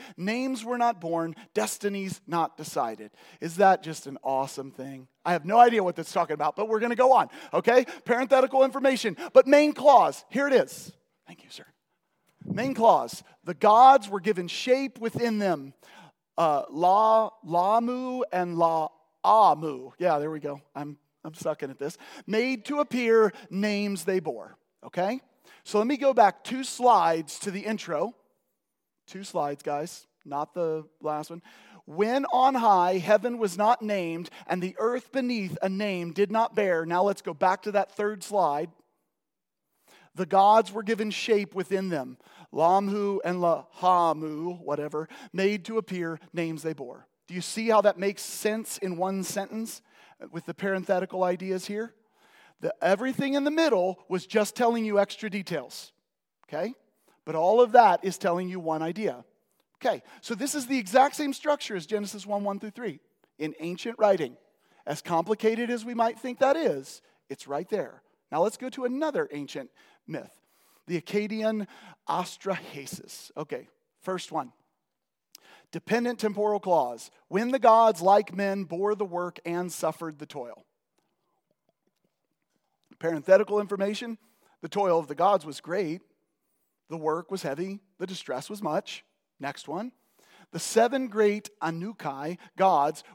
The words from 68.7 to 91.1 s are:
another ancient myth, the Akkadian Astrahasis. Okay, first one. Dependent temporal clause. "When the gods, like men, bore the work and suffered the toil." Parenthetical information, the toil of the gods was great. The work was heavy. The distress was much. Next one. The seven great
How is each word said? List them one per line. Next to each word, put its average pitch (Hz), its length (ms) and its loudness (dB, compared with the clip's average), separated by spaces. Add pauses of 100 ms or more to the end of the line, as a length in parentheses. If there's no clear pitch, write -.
another 254 460 -4
ancient 143 400 -12 (340)
myth, - 260 -12 (540)
the 165 160 -6
Akkadian 214 640 -4 (420)
Astrahasis. - 1300 -8
Okay, 147 320 -10 (340)
first 185 300 -8
one. 143 220 -8 (1200)
Dependent 233 480 -4
temporal 208 400 -2
clause. 131 520 -2 (160)
"When 226 240 -2
the 269 80 -2
gods, 220 420 6
like 202 320 4
men, 196 300 -4
bore 190 320 -4
the 202 100 -6
work 175 400 -8
and 170 260 -6
suffered 160 480 -8
the 151 60 -14
toil." 120 400 -16 (2250)
Parenthetical 190 600 2
information, 208 580 -6 (440)
the 165 80 -10
toil 185 300 2
of 147 80 -8
the 147 80 -8
gods 180 300 2
was 143 140 -12
great. 175 420 -6 (880)
The 165 80 -12
work 156 320 -4
was 190 140 -8
heavy. 180 380 -6 (160)
The 185 100 -10
distress 165 420 -10
was 208 120 -12
much. 165 420 -6 (360)
Next 139 280 -10
one. 202 240 -8 (600)
The 175 80 -8
seven 240 480 0
great 208 420 0 (100)